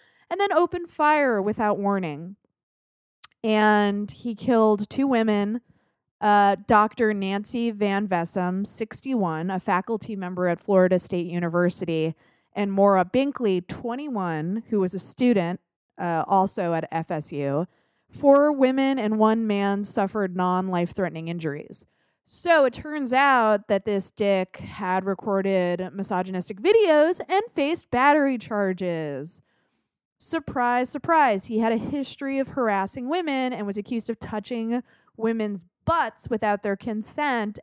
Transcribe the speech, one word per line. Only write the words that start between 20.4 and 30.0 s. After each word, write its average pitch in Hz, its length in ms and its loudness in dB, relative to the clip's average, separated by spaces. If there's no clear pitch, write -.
injuries. 160 560 -8
So 320 400 2
it 247 80 0
turns 294 400 -6
out 240 560 4
that 196 160 0
this 202 260 -2
dick 196 460 0
had 190 480 -4
recorded 190 880 -2
misogynistic 190 680 -6
videos 349 680 4
and 381 140 2
faced 311 360 -2
battery 277 480 4
charges. 175 1040 -4